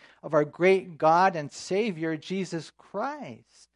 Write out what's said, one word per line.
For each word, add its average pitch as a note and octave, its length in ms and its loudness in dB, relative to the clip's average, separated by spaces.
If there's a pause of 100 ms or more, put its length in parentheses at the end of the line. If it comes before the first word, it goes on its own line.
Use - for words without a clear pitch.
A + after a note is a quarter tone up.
(240)
of D3 100 -6
our D3+ 120 4
great F#3 520 2
God E3+ 380 4
and D3 160 -8
Savior, F3 640 -4
Jesus F3 640 -8
Christ." G#3+ 1000 -12